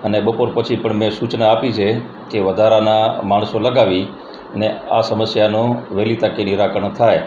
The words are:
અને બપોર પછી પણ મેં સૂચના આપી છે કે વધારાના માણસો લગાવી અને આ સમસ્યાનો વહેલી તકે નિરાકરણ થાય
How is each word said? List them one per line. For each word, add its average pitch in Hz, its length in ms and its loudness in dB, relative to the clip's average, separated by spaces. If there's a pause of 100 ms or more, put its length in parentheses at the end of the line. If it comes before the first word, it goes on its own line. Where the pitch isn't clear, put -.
અને 107 180 0
બપોર 113 320 0
પછી 120 220 -2
પણ 107 180 -2
મેં 107 180 0
સૂચના 113 400 0
આપી 117 200 0
છે 107 300 0 (280)
કે 110 100 -2
વધારાના 107 840 2
માણસો 104 360 0
લગાવી 101 480 2 (480)
અને 104 220 -2 (140)
આ 113 100 2
સમસ્યાનો 110 760 0 (160)
વહેલી 107 240 0
તકે - 280 -2
નિરાકરણ 98 460 0
થાય 98 380 2